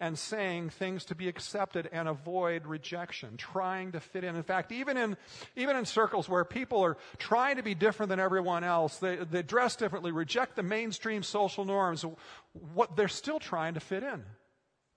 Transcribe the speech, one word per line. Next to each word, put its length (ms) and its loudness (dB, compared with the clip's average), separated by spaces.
and 180 -2
saying 520 -2
things 340 -4
to 100 -6
be 140 -4
accepted 640 -4
and 120 -2
avoid 600 0
rejection, 720 -8
trying 560 -4
to 80 -6
fit 240 -6
in. 100 -4
In 80 -2
fact, 300 0
even 240 -2
in, 180 0
even 220 2
in 80 0
circles 420 2
where 160 4
people 400 0
are 140 4
trying 380 4
to 80 -4
be 120 0
different 340 2
than 100 2
everyone 460 2
else, 320 2
they, 180 0
they 260 -2
dress 360 2
differently, 340 -2
reject 460 2
the 60 0
mainstream 600 -2
social 400 2
norms, 400 2
what, 240 2
they're 100 6
still 320 -2
trying 360 -2
to 40 -4
fit 240 -4
in. 220 -6